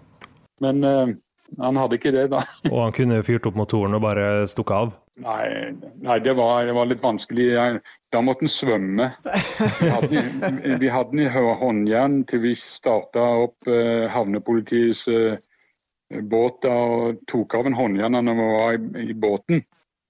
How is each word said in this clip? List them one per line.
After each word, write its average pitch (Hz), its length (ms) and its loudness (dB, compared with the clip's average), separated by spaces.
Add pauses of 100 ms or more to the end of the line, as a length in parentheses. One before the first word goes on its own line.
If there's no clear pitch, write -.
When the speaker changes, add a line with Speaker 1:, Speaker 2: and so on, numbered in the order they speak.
(640)
Speaker 1:
Men, 139 220 2
eh, 131 300 2 (440)
han 131 180 0
hadde 120 220 0
ikke 139 160 0
det 135 180 2
da. - 80 0 (160)
<laughs> - 160 -2
Speaker 2:
Og 123 80 0
han 113 160 0
kunne 120 300 2
fyrt 117 200 0
opp 104 120 -2
motoren 104 360 0
og 107 60 0
bare 104 480 2
stukket - 240 -4
av? 107 200 0 (280)
Speaker 1:
Nei, 113 540 -4 (260)
nei, 120 140 0 (100)
det 135 140 2
var, 120 260 2
det 120 80 -2
var 120 160 0
litt 120 140 -2
vanskelig. 120 500 0
Jeg, 120 300 0 (300)
da 117 80 2
måtte 131 240 0
han 147 80 0
svømme. 107 540 0 (720)
Vi 170 80 4
hadde 135 240 0
den 135 480 -2
i, 135 220 -2
vi 131 100 2
hadde 123 220 -2
den 151 100 0
i 131 80 0
hå-, 120 300 2
håndjern 120 560 2 (100)
til 120 140 0
vi 120 160 2
startet - 640 -2
opp, 120 340 2 (160)
eh, 117 400 2
havnepolitiets, 113 960 0
eh, 113 300 2 (880)
båt 117 380 2
da, 123 100 2
og 117 460 0 (100)
tok 113 240 -2
av 127 140 0
en 123 80 -2
håndjern 113 420 0
når 117 160 0
vi 110 140 0
var 113 260 2
i, 113 320 -8
i 113 80 -8
båten. 110 480 0 (460)